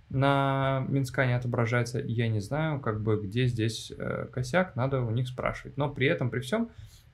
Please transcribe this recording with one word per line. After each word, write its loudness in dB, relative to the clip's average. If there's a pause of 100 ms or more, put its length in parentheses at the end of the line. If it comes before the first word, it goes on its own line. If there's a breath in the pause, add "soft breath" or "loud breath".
На 2
Минскане 2
отображается, 0
я 0
не 0
знаю, -2
как -2
бы, 2
где 0
здесь, -2
э, -4
косяк, 0
надо 0
у -2
них 0
спрашивать. -6
Но 0
при 0
этом, 0
при -2
всём, -2 (440 soft breath)